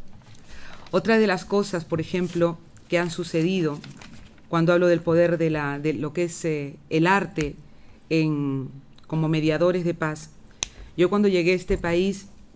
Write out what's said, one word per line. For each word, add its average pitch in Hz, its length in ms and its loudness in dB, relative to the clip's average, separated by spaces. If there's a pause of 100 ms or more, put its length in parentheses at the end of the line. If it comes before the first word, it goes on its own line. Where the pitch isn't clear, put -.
(920)
Otra 226 260 2
de 220 100 4
las 185 160 0
cosas, 202 400 -2
por 165 160 -4
ejemplo, 170 580 -2 (300)
que 170 120 0
han 175 120 -2
sucedido 165 680 0 (680)
cuando 165 240 2
hablo 175 160 6
del 170 140 4
poder 170 360 4
de 160 120 2
la, 143 280 -2
de 151 160 -2
lo 151 200 -4
que 175 100 -2
es, 170 220 -6
eh, 147 320 -4 (120)
el 160 160 2
arte 180 520 0 (520)
en, 143 600 0 (380)
como 160 200 0
mediadores 160 560 2
de 170 100 0
paz. 156 360 -6 (640)
Yo 175 140 4
cuando 208 180 2
llegué 180 240 2
a 185 40 4
este 180 220 -2
país, 180 500 0 (280)